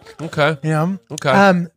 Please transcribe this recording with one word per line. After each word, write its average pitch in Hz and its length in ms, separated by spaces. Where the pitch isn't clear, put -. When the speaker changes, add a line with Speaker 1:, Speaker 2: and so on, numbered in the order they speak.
Speaker 1:
Okay. 156 420
Speaker 2:
You 156 80
know? 170 280
Speaker 1:
Okay. 147 180
Speaker 2:
Um, 180 460